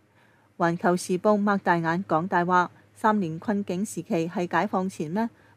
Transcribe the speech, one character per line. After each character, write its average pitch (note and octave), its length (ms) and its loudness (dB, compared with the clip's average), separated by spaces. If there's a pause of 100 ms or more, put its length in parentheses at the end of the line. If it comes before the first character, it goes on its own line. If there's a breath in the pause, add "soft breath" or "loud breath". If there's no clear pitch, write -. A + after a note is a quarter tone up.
(560 soft breath)
環 E3+ 220 0
球 F3+ 180 2
時 F3+ 220 -4
報 G#3+ 240 4
擘 G3+ 160 0
大 F3+ 180 2
眼 E3 320 0
講 E3 180 0
大 F3 200 0
話， F3+ 240 2 (240 soft breath)
三 G#3+ 260 2
年 D#3+ 180 -4
困 G3+ 240 -2
境 F#3+ 220 -4
時 - 180 -8
期 E3 320 -2
係 F3+ 160 -2
解 F3 160 0
放 F#3+ 220 -2
前 D#3 220 -8
咩？ A3 180 -2 (280 soft breath)